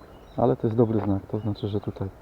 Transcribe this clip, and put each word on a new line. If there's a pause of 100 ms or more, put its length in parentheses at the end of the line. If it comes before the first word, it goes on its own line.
(360)
Ale
to
jest
dobry
znak.
To
znaczy,
że
tutaj (140)